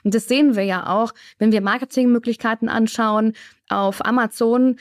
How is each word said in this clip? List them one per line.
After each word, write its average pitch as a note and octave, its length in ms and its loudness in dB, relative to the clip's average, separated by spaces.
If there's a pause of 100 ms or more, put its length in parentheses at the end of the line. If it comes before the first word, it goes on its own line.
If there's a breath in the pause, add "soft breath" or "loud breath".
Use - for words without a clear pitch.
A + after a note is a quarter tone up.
Und G3+ 100 0
das A3+ 140 -2
sehen C4+ 300 2
wir G3 60 0
ja G3 240 -4
auch, A3 260 -2 (240 loud breath)
wenn A3 160 2
wir G#3+ 80 2
Marketingmöglichkeiten A#3 1080 0
anschauen A3 640 0 (380 loud breath)
auf G3 360 -4
Amazon, A#3+ 760 0